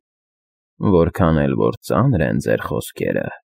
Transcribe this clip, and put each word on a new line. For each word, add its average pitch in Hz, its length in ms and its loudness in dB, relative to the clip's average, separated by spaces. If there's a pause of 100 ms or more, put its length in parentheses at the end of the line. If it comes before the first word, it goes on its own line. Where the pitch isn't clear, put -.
(800)
որքան 82 580 2
էլ 69 160 0
որ 53 240 0
ծանր 87 460 0
են 57 160 0
ձեր 57 220 -2
խոսքերը 50 680 -6 (200)